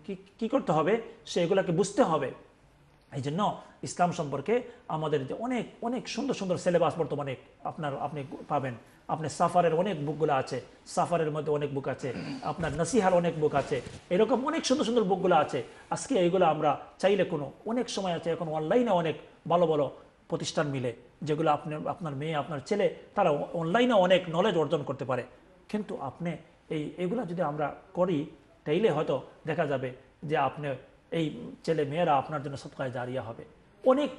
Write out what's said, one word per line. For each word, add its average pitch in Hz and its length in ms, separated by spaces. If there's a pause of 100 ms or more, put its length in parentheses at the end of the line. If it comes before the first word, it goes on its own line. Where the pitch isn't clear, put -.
কি, 196 100 (240)
কি 226 80
করতে 214 240
হবে, 165 300 (240)
সে - 180
এগুলাকে 185 280
বুঝতে 202 320
হবে। 151 280 (840)
এই 135 60
জন্য 151 400 (220)
ইসলাম 175 280
সম্পর্কে 151 500 (260)
আমাদের 151 400
যে - 60
অনেক, 240 380 (100)
অনেক 233 280
সুন্দর 254 240
সুন্দর 185 240
syllabus 170 400
বর্তমানে 143 380 (280)
আপনার, 143 340
আপনি 139 260 (240)
পাবেন। 135 260 (340)
আপনার 156 220
সাফারের 175 440
অনেক 165 320
বুকগুলো 151 280
আছে, 131 280 (240)
সাফারের 165 460
মধ্যে 151 200
অনেক 147 220
বুক 135 140
আছে, 131 260 (300)
আপনার 156 280
নাসিহার 180 420
অনেক 170 260
বুক 147 160
আছে, 135 260 (280)
এরকম 220 360
অনেক 311 200
সুন্দর 262 180
সুন্দর 226 200
বুকগুলো 185 320
আছে। 139 280 (260)
আজকে - 260
এইগুলো 180 300
আমরা 151 340 (200)
চাইলে 190 240
কোনো, 147 280 (140)
অনেক 233 240
সময় 190 240
আছে 165 160
এখন 165 200
অনলাইনে 175 420
অনেক 165 260 (320)
ভালো 175 180
ভালো 147 240 (380)
প্রতিষ্ঠান 156 380
মিলে, 123 280 (280)
যেগুলো 156 280
আপনি, 151 360
আপনার 147 280
মেয়ে, 156 200
আপনার 143 300
ছেলে, 202 300 (200)
তারা 190 140
অ-, 139 240
অনলাইনে 196 400
অনেক 185 360
knowledge 170 280
অর্জন 151 260
করতে 135 220
পারে। 123 180 (460)
কিন্তু 214 320
আপনি 165 300 (380)
এই, 151 280
এগুলা 185 280
যদি 175 160
আমরা 147 340 (180)
করি, 170 320 (400)
তাইলে 185 240
হয়তো 147 320 (240)
দেখা 156 200
যাবে 131 300 (280)
যে 147 140
আপনি, 143 300 (440)
এই 160 400 (120)
ছেলে 156 220
মেয়েরা 151 320
আপনার 139 260
জন্য 139 140
সদকায়ে 139 340
জারিয়া 123 300
হবে। 113 240 (400)
অনেক 262 320